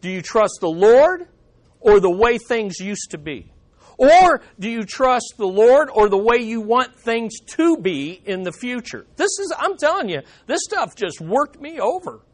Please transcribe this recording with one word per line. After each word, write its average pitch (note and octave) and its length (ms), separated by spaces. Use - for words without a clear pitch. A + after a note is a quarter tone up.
Do F3 60
you F#3 140
trust G#3 380
the F3+ 80
Lord B3+ 580
or G#3 180
the F#3 120
way A3+ 280
things G#3+ 400
used G3 320
to E3+ 80
be? D3 340
Or D#4+ 440
do G3 80
you A#3 160
trust B3+ 520
the G3+ 120
Lord A#3+ 440
or G#3 160
the G3 100
way A3+ 180
you A#3 240
want A#3+ 340
things A3+ 460
to E4 220
be E3+ 460
in F#3+ 200
the F3+ 80
future? B3 520
This G4 240
is, G4 180
I'm F4 200
telling D4+ 320
you, D3+ 100
this D4 160
stuff F4+ 320
just F3+ 260
worked B3 400
me D4+ 200
over. G3+ 400